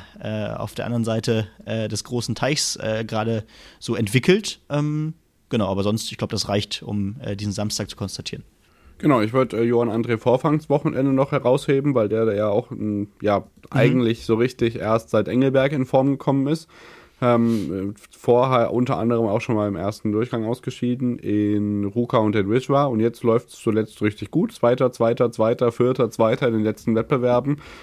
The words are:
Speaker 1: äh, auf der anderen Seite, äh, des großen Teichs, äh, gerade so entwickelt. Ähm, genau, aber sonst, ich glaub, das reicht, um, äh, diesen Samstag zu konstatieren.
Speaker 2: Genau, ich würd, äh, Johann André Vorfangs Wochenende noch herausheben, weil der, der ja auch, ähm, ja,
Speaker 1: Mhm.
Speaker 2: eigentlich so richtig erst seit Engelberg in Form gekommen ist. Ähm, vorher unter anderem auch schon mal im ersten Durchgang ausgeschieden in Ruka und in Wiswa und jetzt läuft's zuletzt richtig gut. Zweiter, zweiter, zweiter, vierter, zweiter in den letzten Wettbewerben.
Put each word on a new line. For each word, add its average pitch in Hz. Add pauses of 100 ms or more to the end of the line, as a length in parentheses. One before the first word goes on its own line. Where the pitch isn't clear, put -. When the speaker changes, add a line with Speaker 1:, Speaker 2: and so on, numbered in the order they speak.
(220)
Speaker 1:
äh, 107
auf 107
der 104
anderen 117
Seite, 110 (160)
äh, 110
des 107
großen 120
Teichs, 139
äh, 110
gerade 110 (360)
so 117
entwickelt. 127
Ähm, 151 (340)
genau, 110
aber 98
sonst, 107
ich -
glaub, 117
das -
reicht, 104
um, 104
äh, 104
diesen 104
Samstag 104
zu -
konstatieren. - (520)
Speaker 2:
Genau, 135
ich 110
würd, 131
äh, 113
Johann 120
André 113
Vorfangs 147
Wochenende 139
noch 135
herausheben, 139
weil 110
der, 110
der 107
ja 107
auch, 104
ähm, 104 (120)
ja, 101
Speaker 1:
Mhm. - (260)
Speaker 2:
eigentlich 120
so 113
richtig 117
erst 110
seit 107
Engelberg 131
in 131
Form 135
gekommen 135
ist. 156 (520)
Ähm, 107 (200)
vorher 123
unter 123
anderem 117
auch 107
schon 113
mal 104
im 98
ersten 101
Durchgang 113
ausgeschieden 123
in 104
Ruka 120
und 107
in 98
Wiswa 139
und 120
jetzt 117
läuft's 113
zuletzt 107
richtig 104
gut. 165
Zweiter, 123
zweiter, 117
zweiter, 117
vierter, 123
zweiter 117
in 117
den 110
letzten 107
Wettbewerben. 123 (220)